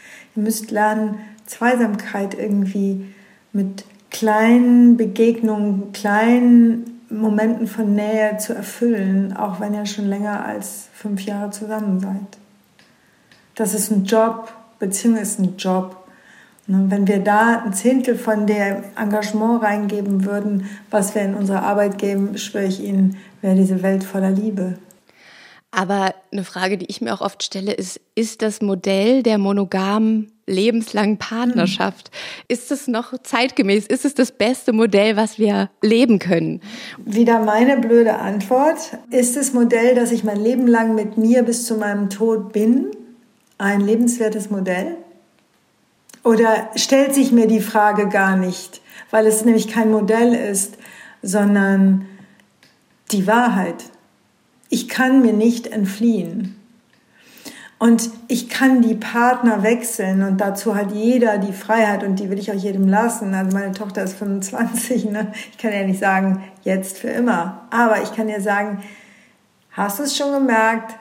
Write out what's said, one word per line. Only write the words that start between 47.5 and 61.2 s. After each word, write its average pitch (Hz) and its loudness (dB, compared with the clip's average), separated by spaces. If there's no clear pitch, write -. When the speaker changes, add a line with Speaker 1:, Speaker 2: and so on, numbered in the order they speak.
Speaker 1:
Frage 208 2
gar 190 2
nicht, 180 -6
weil 220 4
es 214 2
nämlich 220 4
kein 220 0
Modell 220 2
ist, 208 -4
sondern 196 2
die 190 0
Wahrheit. 196 2
Ich - -4
kann 254 4
mir 220 4
nicht 220 0
entfliehen. 196 -2
Und 226 4
ich - -4
kann 262 4
die 220 4
Partner 233 0
wechseln 202 0
und 190 0
dazu 196 -2
hat 202 -4
jeder 226 2